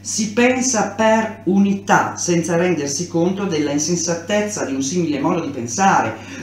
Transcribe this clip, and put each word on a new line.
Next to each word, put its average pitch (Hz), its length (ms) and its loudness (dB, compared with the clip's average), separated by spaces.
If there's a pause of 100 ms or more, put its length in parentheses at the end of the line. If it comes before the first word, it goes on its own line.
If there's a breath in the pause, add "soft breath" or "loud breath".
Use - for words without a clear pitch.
Si 208 300 -4
pensa 247 560 2
per 220 560 2
unità - 720 2
senza 170 380 0
rendersi 165 520 0
conto 190 380 0
della 151 240 0
insensatezza 170 960 -2
di 135 80 -4
un 135 80 -2
simile 160 380 0
modo 165 220 0
di - 100 -6
pensare. 123 640 0 (280 loud breath)